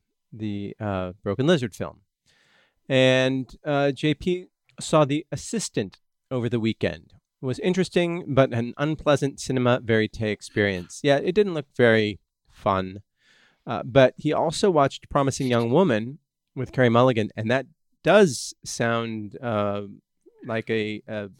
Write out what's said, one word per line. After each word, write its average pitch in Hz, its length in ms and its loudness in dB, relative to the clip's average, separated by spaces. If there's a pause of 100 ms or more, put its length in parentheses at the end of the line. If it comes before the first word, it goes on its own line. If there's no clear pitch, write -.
(340)
the, 104 480 -8
uh, 95 320 -4 (100)
Broken 107 240 -2
Lizard 131 260 0
film. - 280 -12 (880)
And, 131 680 2 (100)
uh, 143 280 0
J 151 200 -2
P 180 340 -4 (340)
saw 156 240 4
The 147 260 -2
Assistant - 680 -6 (300)
over 120 200 -2
the 117 100 0
weekend. 101 540 -2 (280)
It 139 40 -8
was 127 140 -4
interesting, 175 720 -2
but 123 200 4
an 117 240 -4
unpleasant 143 600 0
cinema 123 420 0
verite 110 400 0
experience. 101 840 -2
Yeah, 139 140 4
it 180 160 -2
didn't 202 200 2
look 151 220 -8
very 110 440 4 (320)
fun. 95 500 -2 (640)
Uh, 113 180 -6
but 131 340 4
he 151 160 -2
also 156 360 0
watched 147 400 0
Promising 135 380 0
Young 117 240 2
Woman 131 480 2 (340)
with 127 200 -8
Carey 127 160 4
Mulligan, 117 480 4
and 107 120 -4
that 131 160 -2 (380)
does 175 500 4 (120)
sound, 117 760 -4
uh, 104 420 -2 (640)
like 113 240 -6
a, 107 380 -2
a, 107 220 -8 (100)